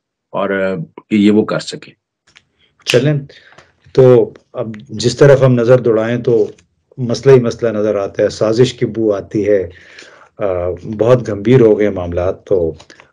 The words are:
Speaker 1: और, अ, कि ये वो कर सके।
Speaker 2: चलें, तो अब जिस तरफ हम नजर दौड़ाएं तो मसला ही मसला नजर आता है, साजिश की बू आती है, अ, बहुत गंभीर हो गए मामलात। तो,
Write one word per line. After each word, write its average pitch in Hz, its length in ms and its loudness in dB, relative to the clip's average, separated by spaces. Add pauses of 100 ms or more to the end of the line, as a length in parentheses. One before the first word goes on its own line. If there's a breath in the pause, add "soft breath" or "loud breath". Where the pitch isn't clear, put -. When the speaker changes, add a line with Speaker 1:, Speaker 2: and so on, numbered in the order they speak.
(320)
Speaker 1:
और, 98 200 -4
अ, 95 240 -4
कि - 400 -8
ये 104 140 4
वो 107 120 2
कर 87 160 -4
सके। - 340 -16 (920)
Speaker 2:
चलें, 135 400 0 (680 soft breath)
तो 127 400 4 (200)
अब 113 220 -10
जिस 107 420 -6
तरफ 139 240 4
हम 127 180 2
नजर 120 200 2
दौड़ाएं 117 420 -2
तो 110 300 0 (480)
मसला 120 320 2
ही 127 80 8
मसला 117 320 -4
नजर 104 240 -2
आता 98 260 -4
है, 101 60 2
साजिश 113 440 0
की - 140 -6
बू 110 240 -4
आती 101 320 -4
है, 98 220 0 (760 loud breath)
अ, 90 340 -4 (100)
बहुत 110 380 0
गंभीर 107 380 0
हो 107 160 4
गए 104 140 0
मामलात। 90 560 -6
तो, 82 300 -2 (360 soft breath)